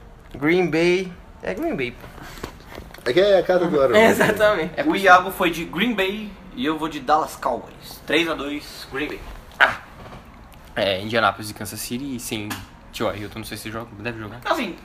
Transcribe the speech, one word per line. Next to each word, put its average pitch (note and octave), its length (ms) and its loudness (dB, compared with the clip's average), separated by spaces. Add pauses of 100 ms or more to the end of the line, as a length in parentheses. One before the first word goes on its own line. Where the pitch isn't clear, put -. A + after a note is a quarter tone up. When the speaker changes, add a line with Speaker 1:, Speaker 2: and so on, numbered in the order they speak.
(360)
Speaker 1:
Green E3+ 320 2
Bay. F3 460 2 (300)
É - 100 -4
Green D4 220 -4
Bay, B2+ 160 -4
pô. - 160 -16 (1000)
Speaker 2:
É B2+ 60 2
que D#3 80 4
é G3 200 6
a E3 40 4
casa F3+ 240 4
do D3 140 2
Aaron C3 140 6
Speaker 1:
É, A3 120 10
Speaker 2:
Rodgers. - 220 4
Speaker 1:
exatamente. G#3 580 2
Speaker 3:
O E3 80 4
Iago F#3 340 8
foi F3+ 220 0
de E3 140 -4
Green G3+ 280 -2
Bay G3+ 380 -4 (240)
e C3 100 -4
eu D#3 120 0
vou D#3 100 -4
de D3 140 -10
Dallas D3 340 2
Cowboys. - 720 -6
Três E3 220 2
a D#3 40 -2
dois, C#3+ 600 -8
Green C#3 160 -4
Bay. - 100 -10 (400)
Speaker 4:
Ah. - 160 4 (1000)
É, G2 260 0
Indianapolis G#2+ 480 0
e G#2 40 -10
Kansas G#2+ 280 -10
City, B2+ 380 -6
sim. G#2+ 280 -8 (460)
Tio A2 160 -2
Ailton, G2+ 300 -8
não G#2+ 60 -8
sei A2 120 -10
se A2 120 -12
joga, A2+ 200 -8 (100)
deve A2+ 220 -8
jogar. G#2+ 240 -12
Speaker 3:
Assim, B3+ 380 -2